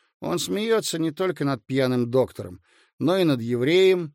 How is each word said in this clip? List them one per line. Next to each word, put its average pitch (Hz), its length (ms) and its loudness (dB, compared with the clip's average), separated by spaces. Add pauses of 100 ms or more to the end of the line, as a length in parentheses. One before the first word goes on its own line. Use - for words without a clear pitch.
(220)
Он 165 160 -4
смеется 202 640 -2
не 160 120 -2
только 180 320 -4
над 139 220 -4
пьяным 127 460 0
доктором, 104 500 -2 (380)
но 165 180 0
и 190 60 2
над 139 180 2
евреем, 160 720 2